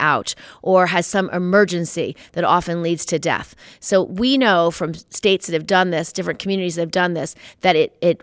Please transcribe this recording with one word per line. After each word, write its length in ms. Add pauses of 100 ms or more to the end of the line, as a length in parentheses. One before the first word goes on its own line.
out 340 (260)
or 260
has 200
some 220
emergency 880 (160)
that 100
often 400
leads 220
to 140
death. 360 (240)
So 240
we 340
know 340
from 240
states 520
that 60
have 140
done 240
this, 200
different 280
communities 360
that 60
have 100
done 220
this, 200 (280)
that 160
it, 240
it 220